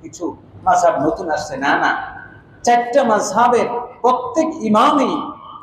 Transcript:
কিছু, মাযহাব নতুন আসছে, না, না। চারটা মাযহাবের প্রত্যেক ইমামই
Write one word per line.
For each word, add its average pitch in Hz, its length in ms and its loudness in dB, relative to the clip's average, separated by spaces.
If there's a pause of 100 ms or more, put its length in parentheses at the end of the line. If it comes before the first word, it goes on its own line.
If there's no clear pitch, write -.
কিছু, 160 340 -10 (280)
মাযহাব 175 300 4 (120)
নতুন 165 240 -2
আসছে, 151 260 -6
না, 143 200 0
না। 151 140 0 (720)
চারটা 240 420 2
মাযহাবের 220 640 2 (360)
প্রত্যেক 254 460 0 (120)
ইমামই 226 520 2 (500)